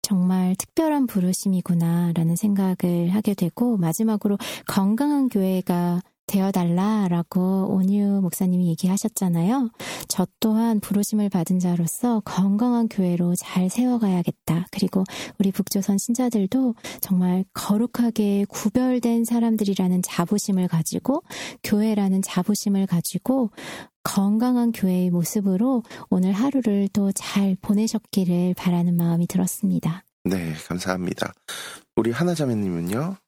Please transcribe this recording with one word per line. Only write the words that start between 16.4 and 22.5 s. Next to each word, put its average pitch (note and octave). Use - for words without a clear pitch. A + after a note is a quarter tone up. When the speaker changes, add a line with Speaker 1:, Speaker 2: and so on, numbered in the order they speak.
Speaker 1:
정말 F3+
거룩하게 G#3+
구별된 A#3
사람들이라는 G#3
자부심을 F#3
가지고 F3
교회라는 G#3
자부심을 G3